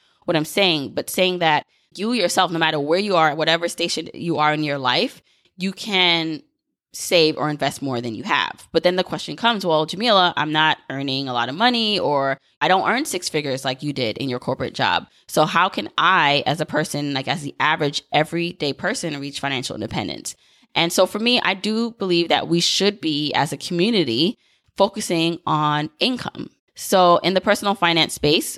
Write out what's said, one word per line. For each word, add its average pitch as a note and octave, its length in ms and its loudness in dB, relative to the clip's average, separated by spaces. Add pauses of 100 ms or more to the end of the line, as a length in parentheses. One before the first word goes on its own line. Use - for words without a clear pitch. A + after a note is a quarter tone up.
(260)
what E3 120 0
I'm D3+ 80 0
saying, E3 500 0
but - 140 -4
saying F3+ 300 0
that D#3 260 2 (300)
you G#3+ 180 -4
yourself, B3 360 2
no E3+ 80 -4
matter D#3 220 2
where D3 180 2
you G3 200 0
are, D#3 180 4
whatever E3 320 0
station E3+ 460 -4
you D#3+ 240 -2
are D3+ 160 4
in D3+ 100 -2
your C#3+ 160 -2
life, C3+ 420 0 (360)
you F#3 160 -4
can E3+ 680 0 (500)
save D#3+ 460 2
or D3+ 140 -2
invest D3 320 -4
more C3 180 -2
than A#2+ 140 -6
you A2 80 -10
have. D3+ 480 -2
But E3 100 2
then F3+ 140 2
the F#3 80 0
question D#3 320 -8
comes, A3 280 -2
"Well, D#3 220 2
Jamila, F#3 500 2
I'm D3+ 160 -2
not D#3 280 2 (100)
earning C3+ 380 -4
a B2+ 60 -6
lot A#2+ 140 0
of B2+ 60 -6
money, A3 460 0
or C3+ 400 0 (220)
I D3+ 60 2
don't F3 220 4
earn B3+ 160 0
six - 240 -6
figures C#3+ 340 -4
like C3 200 -4
you D3 100 -4
did A#2 240 -2
in C#3 100 -6
your B2 120 -4
corporate C3 340 -6
job. F2+ 320 0 (220)
So D#3 180 2
how F3+ 240 2
can - 200 -8 (100)
I, D#3 480 4
as D#3 120 -2
a D3+ 60 -2
person, D3 480 -4
like, C3+ 140 -4
as C#3+ 160 -4
the C#3 160 -8
average D3+ 420 0 (100)
everyday D#3 640 -2
person, E3 460 -6
reach C#3 200 -10
financial C3+ 360 -4
independence?" F#2+ 600 -6 (380)
And E3+ 180 0
so F#3 140 4
for G#3 140 -6
me, A#3+ 240 2
I F#3+ 100 0
do A3 380 -2
believe F3 380 0
that C#3+ 180 2
we E3 120 2
should G3+ 400 0
be, D3+ 340 -2
as C#3 200 2
a C#3 40 -8
community, F3 840 0 (360)
focusing E3+ 720 0
on D3+ 540 0
income. - 500 -4 (240)
So F3+ 440 4
in F#3 180 0
the F#3 60 2
personal G#3 340 0
finance E3 400 2
space, - 420 0